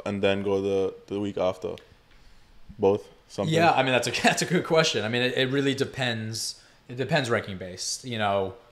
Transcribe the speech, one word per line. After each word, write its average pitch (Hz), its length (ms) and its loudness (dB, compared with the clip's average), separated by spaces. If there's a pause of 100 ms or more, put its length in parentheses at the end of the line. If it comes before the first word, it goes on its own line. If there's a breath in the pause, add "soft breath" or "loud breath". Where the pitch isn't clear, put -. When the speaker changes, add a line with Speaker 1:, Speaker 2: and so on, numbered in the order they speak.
Speaker 1:
and 101 160 -2
then 98 200 2
go 98 200 0
the, 98 320 0 (140)
the 101 120 -4
week 101 160 -4
after? 90 380 -2 (1040 soft breath)
Both? 101 300 2 (200)
Something? 160 260 -2
Speaker 2:
Yeah, 160 180 6
I 131 100 4
mean, 131 100 2
that's 123 160 2
a, - 20 0
<laughs> - 120 -2
that's 180 200 2
a 170 40 0
good - 180 0
question. 160 400 2
I 110 40 -2
mean, 120 140 0
it, 127 140 0
it 131 140 2
really 139 240 2
depends. 117 840 -4 (280 soft breath)
It 123 80 -12
depends 135 340 -2
ranking 101 280 -2
based, 92 460 -8
you 123 140 -6
know. 98 360 2 (180)